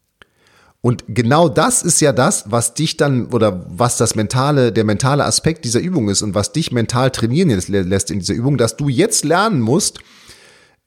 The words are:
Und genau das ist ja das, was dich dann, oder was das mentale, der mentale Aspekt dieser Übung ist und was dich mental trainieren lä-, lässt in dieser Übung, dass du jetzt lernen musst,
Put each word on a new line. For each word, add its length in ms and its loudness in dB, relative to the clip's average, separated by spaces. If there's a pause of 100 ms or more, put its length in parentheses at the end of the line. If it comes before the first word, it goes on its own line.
(800)
Und 280 -2
genau 420 2
das 320 0
ist 200 0
ja 100 4
das, 400 0
was 220 -2
dich 240 -4
dann, 300 0
oder 420 0
was 280 -2
das 180 0
mentale, 580 0
der 100 2
mentale 400 0
Aspekt 400 -2
dieser 160 -2
Übung 300 0
ist 120 0
und 140 -4
was 160 -2
dich 220 -4
mental 380 0
trainieren 380 0
lä-, 340 0
lässt 280 -2
in 80 -4
dieser 140 -4
Übung, 240 0
dass 180 0
du 140 -4
jetzt 340 0
lernen 380 0
musst, 380 0 (880)